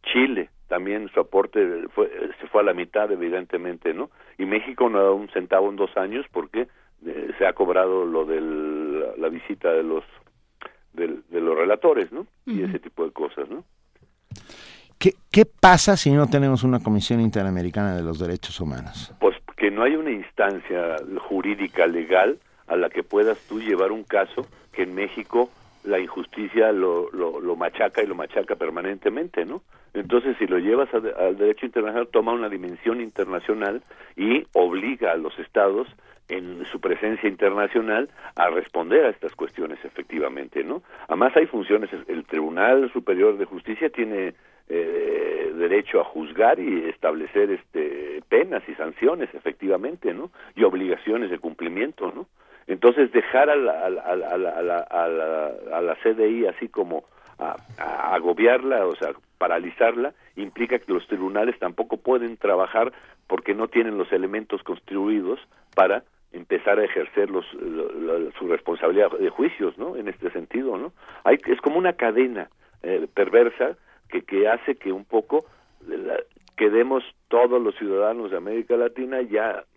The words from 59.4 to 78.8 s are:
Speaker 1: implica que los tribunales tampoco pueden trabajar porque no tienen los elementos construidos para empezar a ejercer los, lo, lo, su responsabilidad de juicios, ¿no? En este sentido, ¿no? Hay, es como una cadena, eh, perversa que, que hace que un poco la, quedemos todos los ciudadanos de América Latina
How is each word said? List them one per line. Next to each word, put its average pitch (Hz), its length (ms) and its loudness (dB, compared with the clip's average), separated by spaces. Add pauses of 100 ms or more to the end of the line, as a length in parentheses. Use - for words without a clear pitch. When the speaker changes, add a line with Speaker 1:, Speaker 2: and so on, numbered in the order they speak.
Speaker 1:
implica 113 440 -4
que - 140 -4
los 87 140 -2
tribunales 104 520 -2
tampoco 107 380 -4
pueden 120 400 -2
trabajar 101 560 0 (340)
porque 98 260 -2
no 110 140 -2
tienen 113 300 0
los 90 160 -2
elementos 98 500 -2
construidos 98 760 -4 (360)
para 98 280 4 (280)
empezar 95 480 0
a 104 60 2
ejercer 98 440 -2
los, 95 240 -4
lo, 80 380 -8
lo, 80 400 -4
su - 160 -10
responsabilidad 85 640 2
de 87 180 0
juicios, - 480 -2
¿no? 147 180 -8
En 107 120 -8
este 92 240 -8
sentido, 113 460 -6
¿no? 147 160 -10 (300)
Hay, 135 220 6
es 120 160 2
como 151 160 2
una 180 160 2
cadena, 117 560 0 (320)
eh, 90 320 -2
perversa 117 600 4 (340)
que, - 120 -4
que 98 260 2
hace 117 280 0
que 98 160 -6
un 98 140 -8
poco 139 400 0 (420)
la, - 300 -6 (380)
quedemos 120 480 4 (240)
todos 120 340 4
los 107 140 -2
ciudadanos 104 560 -2
de 92 60 -4
América 110 400 -2
Latina 127 440 -2